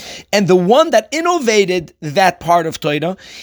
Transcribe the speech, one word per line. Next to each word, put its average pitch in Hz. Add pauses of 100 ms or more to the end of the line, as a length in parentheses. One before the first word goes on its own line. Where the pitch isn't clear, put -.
(320)
And 196
the 185
one 226
that 226
innovated 220
that 175
part 170
of 160
Torah, 156 (260)